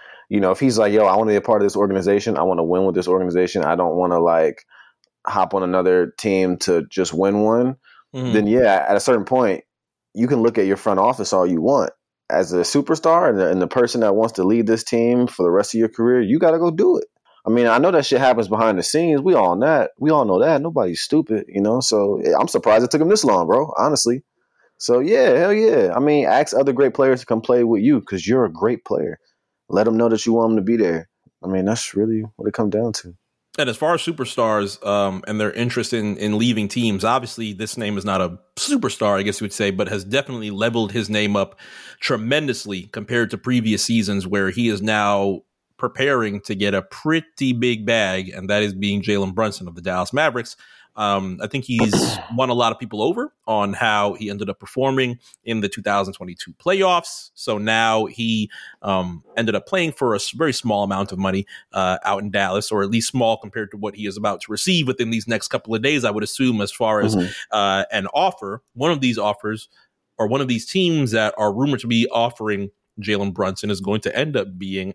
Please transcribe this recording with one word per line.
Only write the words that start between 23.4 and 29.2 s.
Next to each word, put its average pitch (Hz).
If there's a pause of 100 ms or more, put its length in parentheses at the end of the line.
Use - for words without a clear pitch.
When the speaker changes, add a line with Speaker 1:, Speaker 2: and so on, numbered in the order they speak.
Speaker 1:
bro, 131
honestly. 127 (540)
So, 123
yeah, 214 (100)
hell 185
yeah. 165
I 120
mean, 147
ask 127
other 139
great 127
players 131
to -
come 113
play 123
with 113
you 131
'cause 90
you're 123
a 85
great 104
player. - (500)